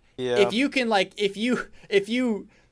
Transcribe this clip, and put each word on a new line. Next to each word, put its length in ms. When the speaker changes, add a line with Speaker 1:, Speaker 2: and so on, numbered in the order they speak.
Speaker 1:
Yeah. 220
Speaker 2:
if 160
you 160
can, 180
like, 300
if 180
you, 320
if 180
you 400